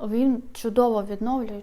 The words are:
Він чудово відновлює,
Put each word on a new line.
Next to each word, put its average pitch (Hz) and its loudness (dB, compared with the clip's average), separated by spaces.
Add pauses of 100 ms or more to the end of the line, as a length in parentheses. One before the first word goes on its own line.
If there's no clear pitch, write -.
Він 240 2 (100)
чудово 226 2
відновлює, 208 -4